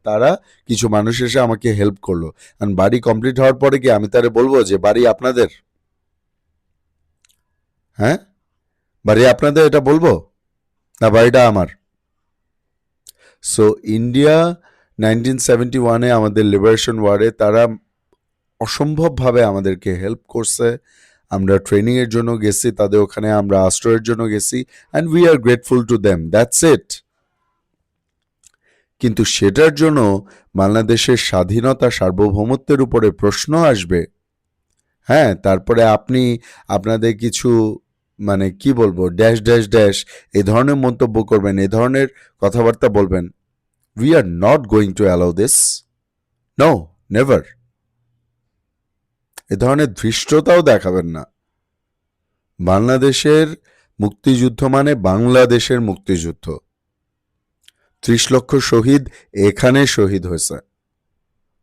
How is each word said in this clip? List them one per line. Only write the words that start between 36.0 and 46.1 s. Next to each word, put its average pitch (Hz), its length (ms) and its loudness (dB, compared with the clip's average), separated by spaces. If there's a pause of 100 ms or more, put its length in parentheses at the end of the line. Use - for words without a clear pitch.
আপনাদের 110 500 -2
কিছু, 113 600 -2 (420)
মানে, 98 300 -2
কি 135 220 -2
বলবো, 95 360 0
ড্যাশ, 110 340 0
ড্যাশ, 113 260 2
ড্যাশ, 104 380 2 (280)
এ 101 80 2
ধরনের 123 340 0
মন্তব্য 117 480 -2
করবেন, 101 340 0
এ 98 100 0
ধরনের 127 400 0 (320)
কথাবার্তা 113 480 0
বলবেন। 92 400 -2 (680)
We 120 100 0
are 98 320 2
not 131 220 2
going 104 320 0
to 107 80 -4
allow 87 300 2
this। - 480 -2 (800)